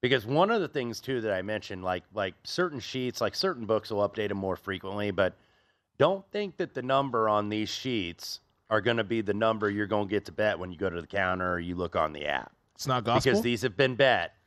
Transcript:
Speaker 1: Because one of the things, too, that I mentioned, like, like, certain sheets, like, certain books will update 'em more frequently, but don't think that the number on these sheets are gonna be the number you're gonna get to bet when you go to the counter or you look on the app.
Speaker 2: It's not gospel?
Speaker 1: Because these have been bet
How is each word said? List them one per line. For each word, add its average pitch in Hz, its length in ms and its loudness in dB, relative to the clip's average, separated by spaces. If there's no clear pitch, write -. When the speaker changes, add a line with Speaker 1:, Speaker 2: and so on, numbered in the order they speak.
Speaker 1:
Because 127 220 2
one 156 260 2
of 226 120 0
the 143 60 -4
things, 120 320 -6
too, 131 200 -4
that 107 120 -2
I 92 100 0
mentioned, 101 420 -6
like, 92 200 -2
like, 98 280 -2
certain 165 380 -4
sheets, 127 400 -6
like, 107 140 0
certain 143 320 -2
books 107 240 0
will 101 180 2
update 104 220 -2
'em 98 80 -2
more 95 180 -2
frequently, 98 540 -4
but 92 260 2
don't 190 340 4
think 208 240 -4
that 165 180 -4
the 131 80 -4
number 127 460 2
on 104 220 2
these 107 180 -2
sheets - 720 -6
are 110 100 4
gonna 113 240 2
be 113 160 0
the 101 140 0
number 110 340 2
you're 104 180 0
gonna 104 220 2
get 98 160 0
to - 80 -14
bet 101 260 0
when 92 140 -8
you 80 60 -14
go 95 100 0
to 85 140 -4
the 73 40 -12
counter 92 460 0
or 87 80 -2
you 87 160 -4
look 87 200 -4
on 78 180 0
the 73 120 -8
app. 67 260 -2
Speaker 2:
It's - 120 -10
not 123 180 0
gospel? 123 280 4
Speaker 1:
Because 117 120 4
these 120 180 0
have 123 140 -2
been 131 200 4
bet 110 380 4